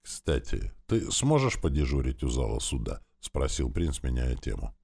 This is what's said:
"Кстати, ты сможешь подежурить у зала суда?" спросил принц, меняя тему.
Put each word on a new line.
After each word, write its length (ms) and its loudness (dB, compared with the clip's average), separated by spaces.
"Кстати, 720 -2
ты 240 0
сможешь 500 2
подежурить 640 2
у 60 2
зала 300 0
суда?" 420 -4
спросил 480 0
принц, 320 0
меняя 320 0
тему. 480 -6